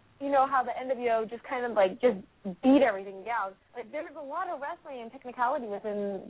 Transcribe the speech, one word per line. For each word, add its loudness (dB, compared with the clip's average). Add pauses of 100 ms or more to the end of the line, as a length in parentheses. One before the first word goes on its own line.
(200)
you -4
know, 6
how 2
the -4
N -8
W 0
O 2
just -12
kind -6
of, -4
like, 4
just 4 (460)
beat 8
everything 0
down. -4 (220)
Like, -12
there -6
was -12
a -12
lot -6
of -8
wrestling -10
and -14
technicality -2
within -4